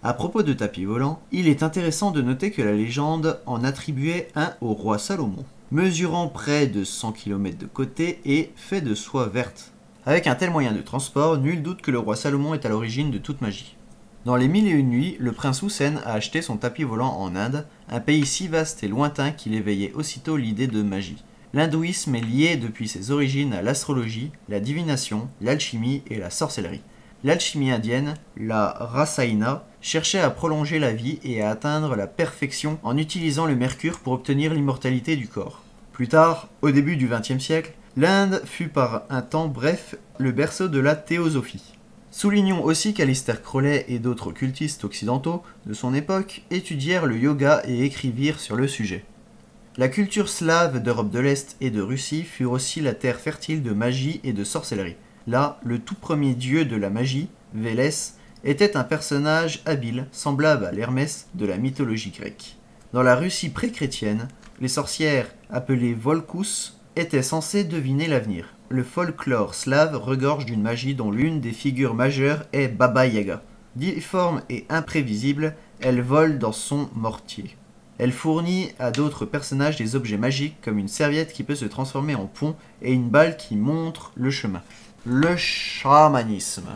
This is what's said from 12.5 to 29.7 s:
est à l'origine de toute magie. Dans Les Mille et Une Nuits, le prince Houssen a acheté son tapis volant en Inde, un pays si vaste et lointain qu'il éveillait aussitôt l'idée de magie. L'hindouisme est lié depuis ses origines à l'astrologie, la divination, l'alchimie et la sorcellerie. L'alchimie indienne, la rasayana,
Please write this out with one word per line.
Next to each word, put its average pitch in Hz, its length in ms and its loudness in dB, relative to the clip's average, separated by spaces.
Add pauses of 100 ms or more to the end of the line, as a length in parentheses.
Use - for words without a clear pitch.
est 151 100 -6
à 120 40 0
l'origine 117 420 -2
de 107 80 -2
toute - 220 -8
magie. - 360 -6 (480)
Dans 123 120 4
Les 127 100 4
Mille 202 220 6
et - 20 4
Une 139 200 4
Nuits, 135 280 0
le 123 140 -2
prince 131 320 -2
Houssen 151 400 -2
a 117 80 -4
acheté 107 280 -2
son 135 160 -6
tapis 123 280 -2
volant 120 340 -2
en 92 160 -4
Inde, 127 320 -2 (220)
un 117 120 -4
pays 147 260 2
si 185 200 -4
vaste 160 380 -2
et 104 40 -2
lointain 143 440 0
qu'il 113 220 -6
éveillait 101 400 -2
aussitôt 151 420 -4
l'idée 117 320 0
de 107 160 0
magie. 95 400 -4 (280)
L'hindouisme 160 640 0
est 117 60 0
lié 139 360 2
depuis 117 300 -4
ses 98 240 -6
origines 139 440 0
à 90 80 -2
l'astrologie, 123 680 -2 (180)
la 101 120 -2
divination, 131 680 -2 (120)
l'alchimie 131 720 -2
et 113 80 -4
la 87 120 -6
sorcellerie. 104 520 -4 (420)
L'alchimie 143 480 2
indienne, 123 420 0 (220)
la 110 320 0
rasayana, 123 960 0 (160)